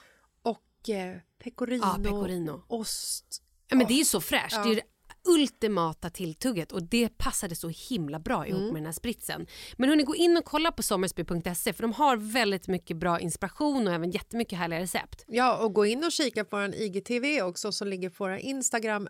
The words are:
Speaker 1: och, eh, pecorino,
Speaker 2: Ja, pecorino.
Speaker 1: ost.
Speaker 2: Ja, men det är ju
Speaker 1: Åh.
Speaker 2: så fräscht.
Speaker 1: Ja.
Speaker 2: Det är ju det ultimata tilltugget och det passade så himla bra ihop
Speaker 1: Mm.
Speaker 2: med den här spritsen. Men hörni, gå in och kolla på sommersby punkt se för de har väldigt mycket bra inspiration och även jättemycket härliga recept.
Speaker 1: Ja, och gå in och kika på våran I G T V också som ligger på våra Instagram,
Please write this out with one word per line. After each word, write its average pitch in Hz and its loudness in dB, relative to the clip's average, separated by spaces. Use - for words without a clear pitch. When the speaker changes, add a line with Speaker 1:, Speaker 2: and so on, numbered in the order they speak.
Speaker 1:
och, - -6
eh, 185 -4
pecorino, 240 -2
Speaker 2:
Ja, 190 0
pecorino. 180 -2
Speaker 1:
ost. - -6
Speaker 2:
Ja, - 2
men 254 8
det 226 2
är - 4
ju 302 6
Speaker 1:
Åh. 285 4
Speaker 2:
så 190 2
fräscht. 196 -2
Speaker 1:
Ja. 208 -2
Speaker 2:
Det 208 2
är - 4
ju 220 4
det - -2
ultimata 214 2
tilltugget 175 -4
och 185 -6
det 233 2
passade 185 -2
så 170 -6
himla 160 -4
bra 175 -2
ihop 190 -2
Speaker 1:
Mm. 208 -2
Speaker 2:
med 156 -4
den 151 -6
här 160 -8
spritsen. 170 -6
Men 254 4
hörni, 302 6
gå 302 0
in 339 6
och 320 2
kolla 320 2
på 240 -6
sommersby 185 0
punkt 175 -2
se - 0
för - -8
de 226 0
har 262 6
väldigt 214 0
mycket 180 -2
bra 170 2
inspiration 208 0
och 175 2
även 170 -2
jättemycket 208 -4
härliga 165 -2
recept. - -6
Speaker 1:
Ja, 240 2
och 214 0
gå 208 6
in 240 0
och 339 0
kika 233 0
på - -8
våran 202 -2
I 214 -4
G 190 -4
T 240 -2
V 277 0
också 180 -4
som 202 -4
ligger 185 -6
på 202 -8
våra 190 -4
Instagram, 226 -2